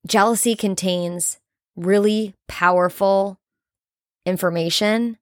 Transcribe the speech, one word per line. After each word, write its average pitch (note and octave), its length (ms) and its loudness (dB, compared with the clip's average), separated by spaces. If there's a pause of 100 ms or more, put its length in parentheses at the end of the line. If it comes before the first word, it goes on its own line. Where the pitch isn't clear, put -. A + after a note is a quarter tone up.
Jealousy A3+ 480 2
contains F3+ 840 -4 (340)
really G#3 600 0 (120)
powerful F#3+ 920 0 (840)
information F#3 960 -2